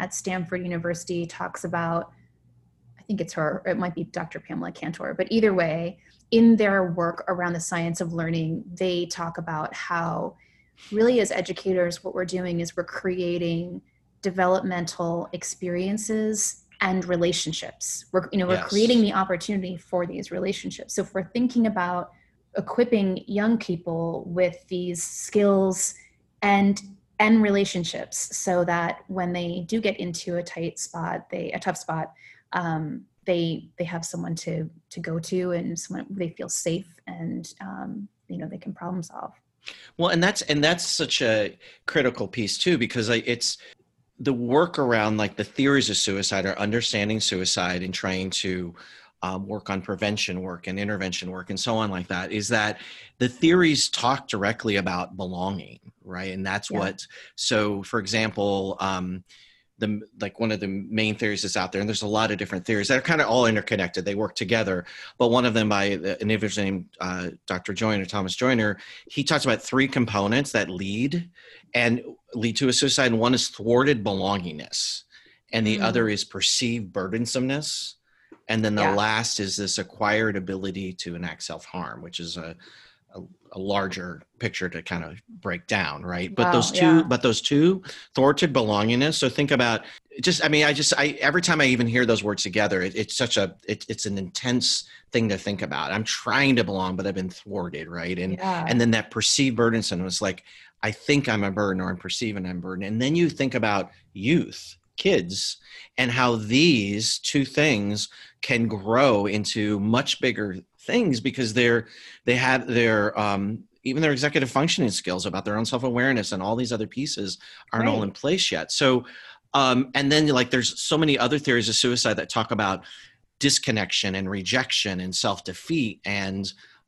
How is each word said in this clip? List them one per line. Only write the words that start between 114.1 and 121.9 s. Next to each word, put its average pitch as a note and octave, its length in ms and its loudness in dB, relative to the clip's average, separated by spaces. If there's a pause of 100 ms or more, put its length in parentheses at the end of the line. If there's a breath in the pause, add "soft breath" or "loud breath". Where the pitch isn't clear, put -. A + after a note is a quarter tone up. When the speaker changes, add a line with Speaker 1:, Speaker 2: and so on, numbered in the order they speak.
Speaker 2:
executive C#3 380 0
functioning C#3+ 400 2
skills F2+ 360 -4
about F#2+ 180 -4
their G#2 120 -2
own A2+ 80 0
self-awareness B2 680 0
and F#2+ 100 -4
all G#2 120 0
these A#2 180 -2
other A2 140 -2
pieces G2+ 520 -6 (340 loud breath)
aren't A2+ 160 2
all A2 80 4
Speaker 1:
Right. A2 80 0
Speaker 2:
in G2 80 -2
place F3 400 0
yet. D#2+ 180 -2
So, B2+ 340 4 (500 loud breath)
um, C3 400 4
and C#3 160 2
then, D3+ 180 6
like, B2+ 220 4
there's B2 300 0
so - 160 0
many D#3 220 4
other B2 200 2
theories A#2 300 2
of A2 60 0
suicide B2 400 2